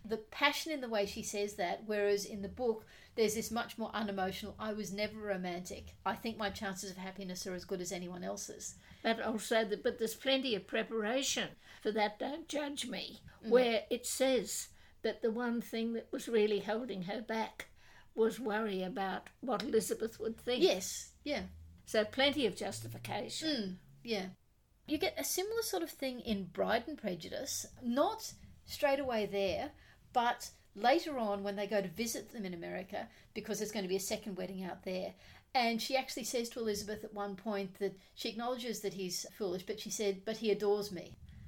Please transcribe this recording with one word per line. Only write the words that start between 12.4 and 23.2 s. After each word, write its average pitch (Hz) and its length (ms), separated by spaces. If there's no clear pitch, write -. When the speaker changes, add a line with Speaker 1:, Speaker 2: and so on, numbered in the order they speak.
Speaker 2:
judge 285 380
me," - 340
Speaker 1:
Mm. 226 40
Speaker 2:
where 233 420
it 240 160
says - 640
that - 200
the 226 80
one 233 300
thing 226 340
that 226 180
was - 160
really 214 320
holding 214 420
her 190 180
back - 460
was 220 260
worry 208 420
about 190 460
what 233 220
Elizabeth 220 580
would 226 200
think. 247 220
Speaker 1:
Yes, - 480
yeah. 269 180
Speaker 2:
So 214 200
plenty 269 420
of - 100
justification. - 920